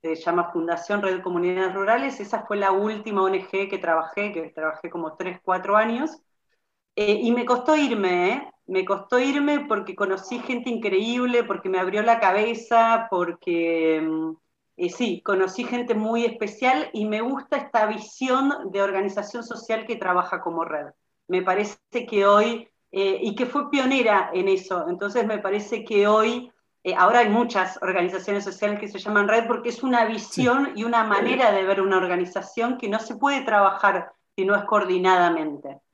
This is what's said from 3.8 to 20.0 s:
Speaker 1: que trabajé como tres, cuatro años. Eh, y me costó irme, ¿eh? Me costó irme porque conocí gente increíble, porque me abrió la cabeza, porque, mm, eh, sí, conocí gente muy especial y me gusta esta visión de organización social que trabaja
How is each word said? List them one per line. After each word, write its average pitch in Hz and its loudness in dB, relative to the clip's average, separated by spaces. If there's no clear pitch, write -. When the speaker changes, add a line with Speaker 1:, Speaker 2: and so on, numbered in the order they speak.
Speaker 1:
que 160 -10
trabajé 156 -6
como 165 -10
tres, 180 -8
cuatro 185 0
años. 233 2
Eh, 208 2
y 233 2
me 240 0
costó 247 4
irme, 202 2
¿eh? - -8
Me 185 -2
costó 196 0
irme 285 0
porque 196 -4
conocí 196 -4
gente 247 -6
increíble, 233 0
porque 190 -4
me 185 0
abrió 190 0
la 226 4
cabeza, 226 2
porque, 165 0
mm, 160 -2
eh, 175 -2
sí, 202 -4
conocí 190 0
gente 240 -2
muy 226 0
especial 247 0
y 214 -2
me 214 -2
gusta 269 -4
esta 220 0
visión 254 -2
de 196 -2
organización 196 -2
social 220 -6
que 226 -6
trabaja 180 -2